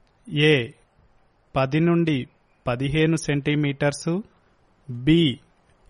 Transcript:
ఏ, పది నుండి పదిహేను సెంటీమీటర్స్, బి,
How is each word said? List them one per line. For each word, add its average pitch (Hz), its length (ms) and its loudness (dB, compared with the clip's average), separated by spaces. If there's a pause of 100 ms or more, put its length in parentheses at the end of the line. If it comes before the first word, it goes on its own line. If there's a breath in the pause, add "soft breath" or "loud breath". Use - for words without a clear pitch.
(320)
ఏ, 147 360 2 (880)
పది 135 240 0
నుండి 165 460 0 (400)
పదిహేను 143 500 0
సెంటీమీటర్స్, 147 1040 -2 (680)
బి, 139 480 2 (520)